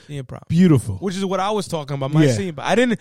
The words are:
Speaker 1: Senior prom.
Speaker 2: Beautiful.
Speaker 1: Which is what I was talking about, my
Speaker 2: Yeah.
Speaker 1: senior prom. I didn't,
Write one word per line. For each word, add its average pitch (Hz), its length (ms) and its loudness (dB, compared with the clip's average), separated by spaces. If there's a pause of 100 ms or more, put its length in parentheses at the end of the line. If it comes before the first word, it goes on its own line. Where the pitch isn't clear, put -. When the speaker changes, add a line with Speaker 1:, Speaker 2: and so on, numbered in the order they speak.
Speaker 1:
Senior 143 180 -12
prom. - 240 -18
Speaker 2:
Beautiful. 160 480 4
Speaker 1:
Which 180 200 -6
is 196 80 -4
what 185 160 -2
I 196 100 -2
was 214 180 -4
talking 147 280 -8
about, 135 160 -6
my 156 120 6
Speaker 2:
Yeah. 131 80 4
Speaker 1:
senior 180 200 -4
prom. 127 160 -10
I 170 60 0
didn't, 233 260 2